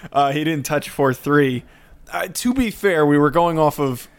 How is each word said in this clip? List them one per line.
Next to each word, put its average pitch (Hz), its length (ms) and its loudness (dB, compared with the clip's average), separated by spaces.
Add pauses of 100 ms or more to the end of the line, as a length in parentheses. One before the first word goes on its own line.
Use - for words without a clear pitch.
(120)
uh, 139 200 2
he 151 100 -4
didn't 151 240 -4
touch 147 240 -4
four 135 240 0
three. 139 480 0 (500)
Uh, 175 160 -4
to 240 240 -4
be 254 200 -2
fair, 165 340 2
we 147 100 4
were 147 140 4
going 170 300 2
off 151 180 2
of 135 300 -4 (100)